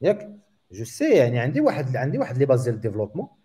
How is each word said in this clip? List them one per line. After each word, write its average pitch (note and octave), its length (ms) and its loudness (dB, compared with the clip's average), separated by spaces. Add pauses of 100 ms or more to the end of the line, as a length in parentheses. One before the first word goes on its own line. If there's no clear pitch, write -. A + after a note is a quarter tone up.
ياك، G3+ 340 -2 (360)
جو G#2 140 -10
سي، D4+ 240 -2
يعني B2 300 4
عندي C#3+ 220 0
واحد، C#3 340 0
عندي C#3 220 -2
واحد B2+ 200 -4
لي C#3 80 4
باز B2+ 180 4
ديال A#2+ 120 -2
الديفلوبمون، G#2+ 520 -6 (180)